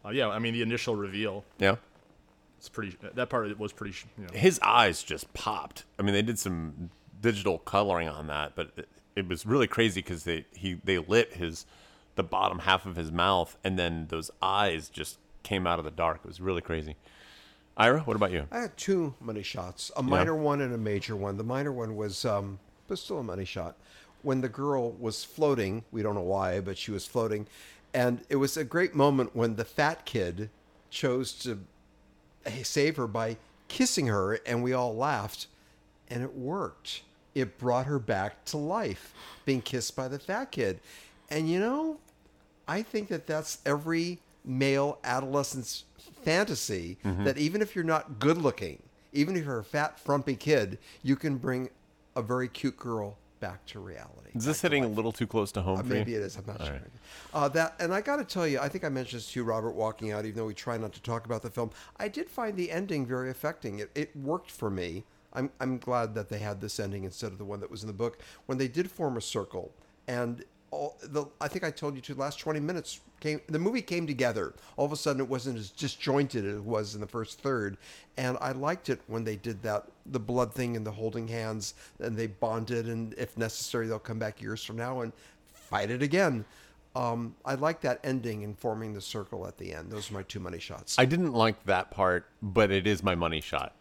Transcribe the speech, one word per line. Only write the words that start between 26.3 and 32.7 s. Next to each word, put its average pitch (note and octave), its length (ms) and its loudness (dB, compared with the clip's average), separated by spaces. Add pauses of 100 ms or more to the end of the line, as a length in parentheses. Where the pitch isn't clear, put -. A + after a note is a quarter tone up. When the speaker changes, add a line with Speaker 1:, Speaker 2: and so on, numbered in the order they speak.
Speaker 3:
but F#2+ 160 -4
she - 140 -6
was G2+ 160 -4
floating, G#2+ 400 -2 (480)
and B2 360 4
it C#3+ 80 2
was C#3 200 2
a D#3 60 -2
great E3+ 320 0
moment C#3 400 6
when A2+ 220 2
the A2+ 60 -2
fat - 420 0
kid G2 440 -2 (400)
chose B2+ 440 0 (100)
to, A2+ 160 -4 (880)
eh, A#2+ 160 -6
save D3+ 340 2